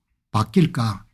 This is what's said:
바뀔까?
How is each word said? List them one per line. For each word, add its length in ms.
바뀔까? 840